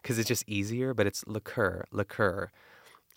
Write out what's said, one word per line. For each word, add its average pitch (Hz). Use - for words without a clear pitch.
'cause 113
it's 110
just -
easier, 110
but 107
it's -
liqueur, 101
liqueur. 98